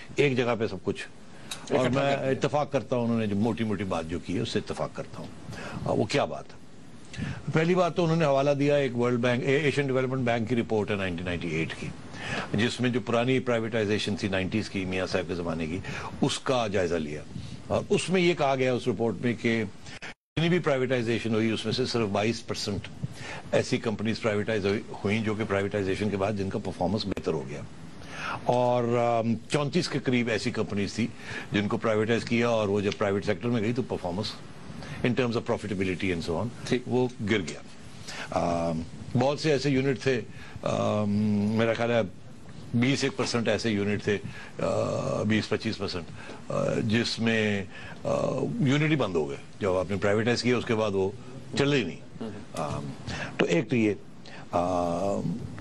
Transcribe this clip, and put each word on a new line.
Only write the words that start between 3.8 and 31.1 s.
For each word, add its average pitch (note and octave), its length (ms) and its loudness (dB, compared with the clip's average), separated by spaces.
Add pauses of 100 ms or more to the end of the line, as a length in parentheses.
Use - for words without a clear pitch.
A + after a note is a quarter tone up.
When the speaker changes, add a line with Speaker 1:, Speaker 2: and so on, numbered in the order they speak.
Speaker 1:
बात F2+ 220 -2
जो D#2+ 140 -4
की F2 140 -4
है G#2 80 0
उससे - 180 0
इत्तेफाक D2+ 360 -4
करता - 220 -10
हूँ। - 120 -10 (560)
अ, - 60 2
वो A#2 140 4
क्या A#2+ 200 2
बात D2 240 -8
है? - 100 -16 (920)
पहली E3 240 4
बात F3 200 4
तो F3+ 80 4
उन्होंने E3 220 4
हवाला C#3 280 4
दिया C#3+ 240 4
एक C3+ 160 2
World A#2+ 260 2
Bank, B2 240 2
ए-, C#3 240 4
Asian C#3 200 2
Development C3 380 0
Bank A#2 240 2
की B2+ 60 2
report G#2+ 340 2
है G#2+ 80 2
नाइंटीन F2+ 280 -2
नाइंटी E2+ 360 -2
एट D#2 120 -4
की, - 180 -8 (640)
जिसमें A#2 360 2
जो A#2+ 80 0
पुरानी A#2 400 2
privatization A2 760 0
थी G#2 140 -2
नाइंटीज़ F#2+ 400 0
की, F#2+ 160 -2
मियां F#2 220 0
साहब F2+ 200 0
के F2+ 80 -2
ज़माने E2 320 -2
की, E2+ 140 -4 (420)
उसका B2+ 440 2
जायज़ा F#2 300 2
लिया। D2+ 240 -4 (540)
और A2 160 0
उसमें F#3 300 2
ये F3 120 6
कहा C#3 220 2
गया B2+ 180 4
उस A#2+ 140 0
report A2+ 280 0 (100)
में A#2+ 100 2
कि A2+ 280 2 (400)
जितनी - 460 -2
भी F3 100 4
privatization B2 760 2
हुई A2 180 4
उसमें G#2 220 0
से B2+ 120 2
सिर्फ A#2 220 2
बाईस G#2 320 2
परसेंट - 480 -4 (640)
ऐसी - 240 2
companies G#2+ 420 -2
privatize G#2 460 0
हुई, G2+ 160 2 (220)
हुई G#2 160 2
जो G#2+ 160 0
कि A2 80 -2
privatization G2 680 0
के G2 80 0
बाद G2 200 0
जिनका F#2+ 220 -2
performance F#2+ 460 0
बेहतर F2+ 260 -2
हो D2+ 100 0
गया, C#2 240 -8 (840)
और, B2 360 4
अम, A#2 520 2 (160)
चौंतीस D3 360 0
के D3 120 -2
करीब A#2+ 300 2
ऐसी A2 220 0
companies G2+ 420 -2
थी A#2 160 0 (440)